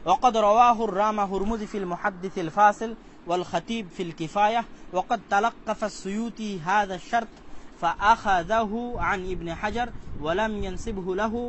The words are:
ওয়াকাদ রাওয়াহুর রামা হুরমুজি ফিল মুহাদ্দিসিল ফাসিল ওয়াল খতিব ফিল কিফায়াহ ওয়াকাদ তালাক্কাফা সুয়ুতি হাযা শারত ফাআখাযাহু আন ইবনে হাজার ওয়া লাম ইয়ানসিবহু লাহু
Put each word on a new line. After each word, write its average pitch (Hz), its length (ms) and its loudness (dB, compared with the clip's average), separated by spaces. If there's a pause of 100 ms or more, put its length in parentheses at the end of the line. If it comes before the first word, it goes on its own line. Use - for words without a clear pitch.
ওয়াকাদ 202 360 4
রাওয়াহুর 220 580 6
রামা 214 300 2
হুরমুজি 202 420 -2
ফিল 202 200 -6
মুহাদ্দিসিল 180 600 -4
ফাসিল 208 420 4 (340)
ওয়াল 175 180 0
খতিব 220 400 -4 (100)
ফিল 175 180 -6
কিফায়াহ 208 540 0 (260)
ওয়াকাদ 185 380 -2
তালাক্কাফা 214 680 0
সুয়ুতি 220 640 -6
হাযা 190 460 0
শারত 226 300 -2 (440)
ফাআখাযাহু 202 1000 2 (240)
আন 190 220 0
ইবনে 170 280 -6
হাজার 214 340 -4 (320)
ওয়া 156 160 -2
লাম 220 200 0
ইয়ানসিবহু 190 600 -4
লাহু 220 340 -2